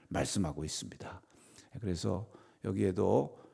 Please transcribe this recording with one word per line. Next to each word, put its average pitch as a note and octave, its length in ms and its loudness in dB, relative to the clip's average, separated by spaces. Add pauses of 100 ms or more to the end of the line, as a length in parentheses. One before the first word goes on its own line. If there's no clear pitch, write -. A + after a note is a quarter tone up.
말씀하고 D#2 540 0
있습니다. - 580 -8 (540)
예, - 40 -12
그래서 G2 500 -2 (340)
여기에도 G2+ 720 2 (160)